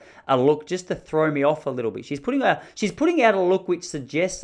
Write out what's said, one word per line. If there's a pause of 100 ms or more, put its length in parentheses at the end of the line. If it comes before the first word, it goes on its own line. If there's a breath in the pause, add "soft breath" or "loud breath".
(280 loud breath)
a
look
just
to
throw
me
off
a
little
bit."
She's
putting
a, (140 loud breath)
she's
putting
out
a
look
which
suggests